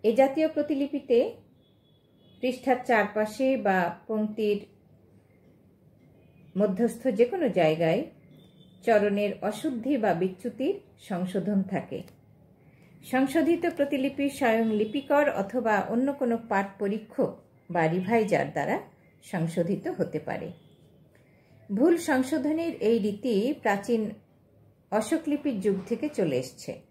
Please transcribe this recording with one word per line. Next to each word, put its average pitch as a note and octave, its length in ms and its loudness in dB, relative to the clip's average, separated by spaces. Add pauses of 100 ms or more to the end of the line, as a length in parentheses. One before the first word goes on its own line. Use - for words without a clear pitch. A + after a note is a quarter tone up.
এ A3 160 6
জাতীয় C4+ 360 4
প্রতিলিপিতে C#4+ 600 0 (1200)
পৃষ্ঠার B3+ 480 0
চারপাশে G#3+ 600 0 (180)
বা F#3+ 120 4 (300)
পংক্তির G#3+ 520 -2 (2000)
মধ্যস্থ G#3 480 0 (160)
যে A#3+ 120 8
কোনো E4+ 160 0 (120)
জায়গায় E3 420 2 (840)
চরণের G#3 480 2 (180)
অশুদ্ধি B3+ 480 -4
বা G#3 160 2
বিচ্যুতির A3 640 -4 (340)
সংশোধন F#3 500 -2 (120)
থাকে। - 280 -6 (1120)
সংশোধিত D4+ 520 2 (140)
প্রতিলিপি C#4 480 0 (120)
স্বয়ং A3+ 300 2 (120)
লিপিকর C#4+ 460 2 (160)
অথবা G#3+ 340 0 (180)
অন্য B3+ 200 2
কোনো A#3+ 220 0 (140)
পাঠ G3 180 0 (120)
পরীক্ষক G#3+ 520 -2 (380)
বা E3+ 180 2
রিভাইজার F#3 680 2
দ্বারা D#3 220 -2 (480)
সংশোধিত E3+ 600 -2 (120)
হতে D#3 300 -4
পারে। - 200 -8 (1200)
ভুল C#4 260 4 (140)
সংশোধনের D4 640 0 (160)
এই A#3 100 4
রীতি G#3 360 -2 (260)
প্রাচীন G#3+ 400 0 (880)
অশোক A3 360 0
লিপির C#4+ 380 -2
যুগ G3 120 2 (120)
থেকে A#3 180 -4 (100)
চলে D#3+ 260 0
এসছে। - 280 -14 (200)